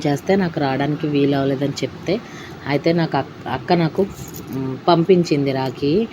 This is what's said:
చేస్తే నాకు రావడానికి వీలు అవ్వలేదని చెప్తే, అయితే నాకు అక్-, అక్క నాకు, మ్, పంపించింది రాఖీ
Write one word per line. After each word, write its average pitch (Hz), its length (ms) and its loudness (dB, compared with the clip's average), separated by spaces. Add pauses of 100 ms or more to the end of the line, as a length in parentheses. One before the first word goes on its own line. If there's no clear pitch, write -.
చేస్తే 147 300 0
నాకు 175 240 0
రావడానికి 143 460 0
వీలు 143 300 2
అవ్వలేదని 139 460 0
చెప్తే, - 320 -4 (540)
అయితే 143 240 2
నాకు 165 240 0
అక్-, - 320 -6
అక్క 135 240 -2
నాకు, 175 300 2 (500)
మ్, 131 220 -4 (100)
పంపించింది 165 680 4
రాఖీ 131 400 -2 (200)